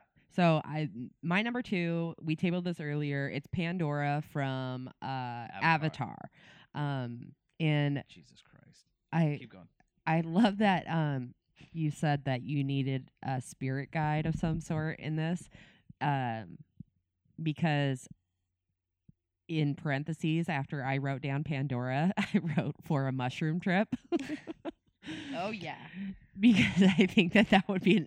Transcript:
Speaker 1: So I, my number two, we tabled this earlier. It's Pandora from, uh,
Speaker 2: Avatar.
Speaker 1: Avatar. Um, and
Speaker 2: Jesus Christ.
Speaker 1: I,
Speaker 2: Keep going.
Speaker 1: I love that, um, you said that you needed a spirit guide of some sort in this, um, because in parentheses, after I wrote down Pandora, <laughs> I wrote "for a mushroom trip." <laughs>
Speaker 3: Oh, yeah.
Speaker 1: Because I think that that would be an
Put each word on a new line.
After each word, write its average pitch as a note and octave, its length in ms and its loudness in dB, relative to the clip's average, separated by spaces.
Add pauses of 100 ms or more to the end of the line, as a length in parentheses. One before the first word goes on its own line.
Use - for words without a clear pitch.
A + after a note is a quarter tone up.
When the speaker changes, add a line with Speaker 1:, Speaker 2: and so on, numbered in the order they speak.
(340)
Speaker 1:
So E3 300 4
I, D#3 240 -4 (340)
my F3 200 0
number A#3+ 200 -2
two, E3+ 580 -2
we D#3+ 140 -2
tabled F3 300 0
this F3 160 -4
earlier. D3 480 -2
It's C#3 180 -6
Pandora D3+ 760 -2 (100)
from, C3 560 -4 (140)
uh, - 40 -10
Speaker 2:
Avatar. A#2+ 560 -6
Speaker 1:
Avatar. D3+ 540 0 (580)
Um, C3 580 -6 (280)
and D3 480 2
Speaker 2:
Jesus - 340 -20
Christ. - 440 -20 (260)
Speaker 1:
I, D#3 260 2
Speaker 2:
Keep - 140 -16
going. F#2 160 -20 (380)
Speaker 1:
I E3 160 2
love F#3+ 360 2
that, G3 300 2
um, D3 460 -2 (380)
you D#3 180 0
said D3 340 0
that B2+ 180 -2
you C#3 220 -2
needed C3+ 460 -2 (120)
a C3 180 -4
spirit C3 520 -6
guide D#3 340 0
of D#3+ 80 0
some E3 260 -2
sort D#3 380 -4
in D#3 180 -6
this, D#3+ 320 -4 (520)
um, B2 580 -4 (840)
because D3 680 0 (1400)
in D3+ 280 2
parentheses, D#3+ 720 -2
after C#3 360 -4
I C3+ 140 -2
wrote C#3 240 -2
down C#3 220 -2
Pandora, C3+ 680 0
<laughs> - 40 -2
I G3+ 80 -2 (300)
wrote C#3+ 180 -2 (100)
"for C3+ 220 0
a C3 60 0
mushroom C#3+ 480 -2
trip." F#3+ 280 0 (220)
<laughs> E4+ 80 0 (1160)
Speaker 3:
Oh, F#3+ 140 -4
yeah. E3+ 260 -8 (640)
Speaker 1:
Because G3+ 420 8
I F#3 220 8
think F3+ 300 4
that G#3+ 160 6
that G3 180 6
would F#3+ 140 0
be F3 160 8
an D3+ 80 0